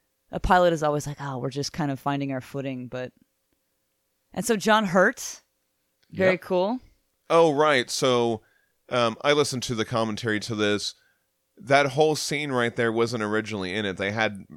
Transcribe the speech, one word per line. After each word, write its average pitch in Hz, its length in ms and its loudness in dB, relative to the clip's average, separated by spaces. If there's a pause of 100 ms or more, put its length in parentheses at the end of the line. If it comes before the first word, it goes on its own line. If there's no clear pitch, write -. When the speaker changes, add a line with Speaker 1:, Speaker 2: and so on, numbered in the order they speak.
(300)
Speaker 1:
a - 80 -8
pilot 180 340 6
is 156 120 -2
always 147 240 0
like, 147 120 -8
"Oh, 135 180 -8
we're 135 120 -4
just 135 220 -6
kind 147 180 -4
of 135 80 -6
finding 139 320 -4
our 131 100 -6
footing." 131 460 -10
But, 127 240 -10 (1200)
and - 120 -6
so 233 120 0
John 214 300 2
Hurt, 190 560 0 (680)
very 185 220 2
Speaker 2:
Yep. 180 100 -4
Speaker 1:
cool. 190 380 -2 (500)
Speaker 3:
Oh, 165 220 6
right. 139 380 2
So, 120 520 0 (480)
um, 117 320 0
I 143 100 4
listened 139 320 0
to 127 100 -6
the 110 100 -2
commentary 110 560 -2
to 113 140 -8
this. 104 400 0 (640)
That 139 360 2
whole 156 240 2
scene 147 360 -6
right 120 220 0
there 117 180 0
wasn't 117 300 0
originally 104 520 -4
in 107 120 -4
it. 92 100 -4
They 98 140 -2
had 107 340 -2 (120)